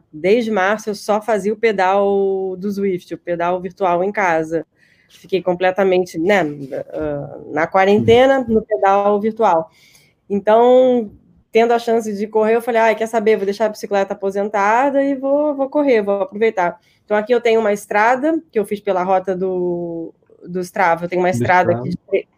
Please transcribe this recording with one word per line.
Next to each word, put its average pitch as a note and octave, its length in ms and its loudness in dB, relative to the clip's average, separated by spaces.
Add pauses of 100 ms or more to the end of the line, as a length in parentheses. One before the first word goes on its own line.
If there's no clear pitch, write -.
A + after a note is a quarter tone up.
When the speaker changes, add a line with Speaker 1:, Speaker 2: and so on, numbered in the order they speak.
(100)
Speaker 1:
desde G#3 400 0
março G#3 380 0
eu G3+ 60 -4
só G#3+ 260 -2
fazia G#3+ 320 -2
o G#3+ 40 -6
pedal G3 1000 0
do F#3+ 140 -6
Zwift, G3 420 -4
o E3 60 -8
pedal F3 420 -2
virtual F3+ 420 -2
em G3 80 -2
casa. E3 540 -2 (460)
Fiquei F3+ 320 -6
completamente, F#3 760 0
né, F#3 220 2 (500)
ah, D3 480 -8 (140)
na D#3 140 -2
quarentena, A3+ 800 4
Speaker 2:
Sim. A3+ 80 0
Speaker 1:
no G#3+ 80 2
pedal G3+ 580 2
virtual. G#3 500 0 (580)
Então, A#3+ 800 4 (400)
tendo A#3 220 4
a A#3 60 2
chance A3+ 360 -2
de G3+ 120 -4
correr, A3 300 2
eu A#3 60 -2
falei, A#3 180 0
"Ai, A3+ 140 4
quer A3 120 -4
saber, A3 300 2
vou G3 80 -4
deixar G3+ 220 -2
a G#3+ 40 -2
bicicleta G3+ 440 -4
aposentada G#3 880 0
e C#4 120 0
vou, C#4 400 0
vou C4+ 140 -4
correr, C#4 340 2
vou G3+ 200 -2
aproveitar." G3+ 560 -2 (260)
Então, G#3 120 -2
aqui G#3+ 160 -2
eu A#3+ 80 2
tenho A3+ 200 2
uma G#3 120 0
estrada B3 800 0
que - 80 -4
eu G3+ 80 0
fiz G#3 140 -8
pela F#3 220 -2
rota F#3 320 0
do, F3+ 760 -4 (340)
do F3 140 -8
Strava, F3 440 -2
eu E3+ 40 -6
tenho F3+ 140 -2
uma F3+ 80 0
Speaker 2:
Do F#3 40 -2
Speaker 1:
estrada F3+ 380 2
Speaker 2:
Strava. A#2+ 80 -4
Speaker 1:
aqui D3+ 100 -8
de F3+ 60 -4 (100)
tre-, - 320 -4